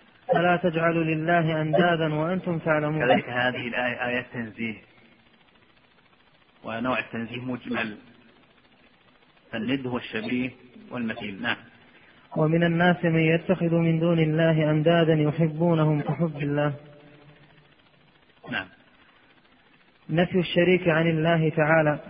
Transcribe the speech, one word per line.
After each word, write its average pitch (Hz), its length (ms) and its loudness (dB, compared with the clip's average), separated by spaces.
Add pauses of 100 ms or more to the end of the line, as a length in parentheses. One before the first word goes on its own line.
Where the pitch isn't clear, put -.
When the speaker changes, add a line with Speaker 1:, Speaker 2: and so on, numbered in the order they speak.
(340)
Speaker 1:
"فلا 175 240 4
تجعلوا 165 460 0
لله 160 580 0
أندادا 160 520 2
وأنتم 170 460 -4
تعلمون". 151 480 0
Speaker 2:
كذلك - 220 2
هذه 123 380 -2
الآية، 120 400 -4
آية 123 260 -4
تنزيه، 113 420 -8 (1900)
ونوع 117 360 -4
التنزيه 117 420 -8
مجمل، 117 560 -8 (1600)
الند 123 320 -4
والشبيه 123 680 -6 (400)
والمثيل. 113 500 -8
نعم. 117 160 -4 (800)
Speaker 1:
"ومن 160 260 2
الناس 170 420 2
من 165 140 2
يتخذ 165 560 2
من 165 240 2
دون 165 200 2
الله 156 520 2
أندادا 165 420 4
يحبونهم 156 880 2
كحب 151 360 -4
الله". 143 360 -2 (1800)
Speaker 2:
نعم. 98 140 -6 (1400)
Speaker 1:
نفي 180 300 0
الشريك 175 480 2
عن 165 200 2
الله 160 420 2
تعالى. 156 500 2 (100)